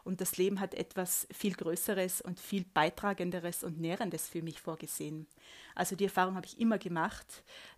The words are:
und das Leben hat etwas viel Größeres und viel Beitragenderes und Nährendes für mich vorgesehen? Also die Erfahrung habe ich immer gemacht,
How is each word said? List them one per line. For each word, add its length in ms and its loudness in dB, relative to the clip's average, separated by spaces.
und 160 -2
das 160 -2
Leben 240 4
hat 140 -2
etwas 580 -2
viel 220 0
Größeres 680 0
und 180 -6
viel 260 -2
Beitragenderes 1000 2
und 160 -4
Nährendes 480 0
für 140 -4
mich 180 -6
vorgesehen? 680 -6
Also 220 0
die 80 2
Erfahrung 300 4
habe 120 -2
ich 140 -10
immer 180 6
gemacht, 680 -2